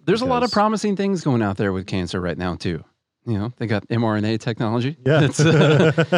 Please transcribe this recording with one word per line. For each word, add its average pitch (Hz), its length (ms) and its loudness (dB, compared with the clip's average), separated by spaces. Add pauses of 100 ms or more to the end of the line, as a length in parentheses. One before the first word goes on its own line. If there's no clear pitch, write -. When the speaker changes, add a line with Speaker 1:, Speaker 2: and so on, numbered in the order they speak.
Speaker 1:
There's 214 160 0
a 262 40 -2
lot 254 180 0
of 247 40 0
Speaker 2:
because 196 60 -8
Speaker 1:
promising 208 420 0
things 196 260 -2
going 123 200 2
out 98 160 0
there 101 160 0
with 92 120 -4
cancer 92 360 -4
right 87 160 -4
now, 90 180 -4
too. 82 280 -6 (420)
You 113 120 -2
know, 107 200 -6
they 120 100 -6
got 107 220 -2
M 117 160 0
R 107 100 0
N 107 80 0
A 110 140 0
technology. 120 580 -4 (100)
Speaker 2:
Yeah. 147 180 4
Speaker 1:
It's, 135 180 0
uh, 156 500 4 (260)